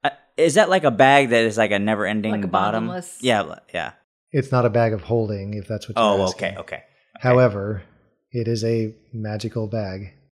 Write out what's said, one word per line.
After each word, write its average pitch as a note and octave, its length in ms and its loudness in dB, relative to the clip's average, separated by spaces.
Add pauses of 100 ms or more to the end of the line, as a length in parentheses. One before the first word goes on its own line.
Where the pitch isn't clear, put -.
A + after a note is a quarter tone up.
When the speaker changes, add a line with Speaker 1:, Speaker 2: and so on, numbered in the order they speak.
Speaker 1:
uh, D3+ 80 0 (280)
is D3+ 160 2
that F#3 160 4
like F#3 140 2
a C#3 60 4
bag C3+ 380 6
that A2+ 160 4
is G#2+ 140 0
like A2 120 2
a G2+ 80 0
never-ending G#2 540 -2
Speaker 2:
Like G#2 120 -2
a F#2 40 -4
Speaker 1:
bottom? G#2 380 0
Speaker 2:
bottomless? F3+ 340 -10
Speaker 1:
Yeah, A#2 200 2
l-, D#2 180 -8 (160)
yeah. D#2 180 -6 (380)
Speaker 3:
It's C3+ 200 -2
not B2 140 2
a A#2 60 4
bag A2+ 240 2
of G2 80 -8
holding, G#2 500 -4
if G#2 160 -10
that's G#2+ 180 -10
what G#2+ 120 -6
you're A2+ 80 4
Speaker 1:
Oh, G2 160 4
Speaker 3:
asking. F#2 220 -2
Speaker 1:
okay, E2+ 60 -4 (100)
okay, - 0 - (160)
okay. - 60 -18 (380)
Speaker 3:
However, G#2+ 600 2 (480)
it A#2 180 -4
is A2+ 160 -2
a A2+ 300 -2 (180)
magical G#2+ 540 -6
bag. G2+ 480 -8 (240)